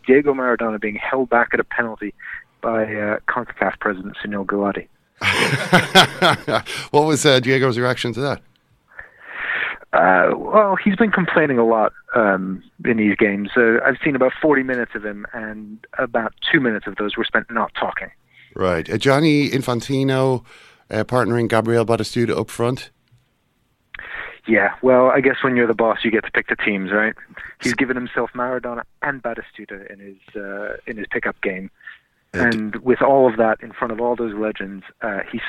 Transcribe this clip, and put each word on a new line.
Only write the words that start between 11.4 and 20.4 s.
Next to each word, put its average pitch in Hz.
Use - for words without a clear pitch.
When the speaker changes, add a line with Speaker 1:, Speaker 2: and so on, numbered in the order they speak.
Speaker 1:
a 117
lot, 113
um, 95
in 117
these 101
games. 101
Uh, 117
I've 131
seen 147
about 127
forty 143
minutes 127
of 104
him, 104
and 107
about 120
two 160
minutes 113
of 98
those 104
were 113
spent 110
not 113
talking. -
Speaker 2:
Right. 87
Uh, 113
Gianni 143
Infantino, 131